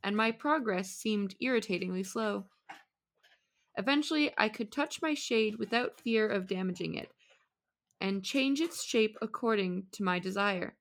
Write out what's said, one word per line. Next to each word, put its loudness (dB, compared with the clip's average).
and 0
my 2
progress 0
seemed 0
irritatingly 0
slow. -2
Eventually, 2
I 4
could -4
touch -4
my 0
shade 0
without -2
fear 2
of 0
damaging -2
it, -8
and -2
change 0
its -2
shape 2
according 0
to -4
my 2
desire. -2